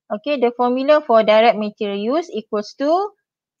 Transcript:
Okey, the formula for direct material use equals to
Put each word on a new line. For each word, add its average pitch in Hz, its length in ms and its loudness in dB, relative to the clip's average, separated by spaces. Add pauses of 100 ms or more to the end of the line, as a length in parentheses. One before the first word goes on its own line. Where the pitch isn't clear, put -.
Okey, 269 320 -6
the 240 160 0
formula 254 480 0
for 226 240 2
direct 214 320 4
material 208 400 -6
use 285 320 -4
equals - 480 -8
to 349 320 -2 (500)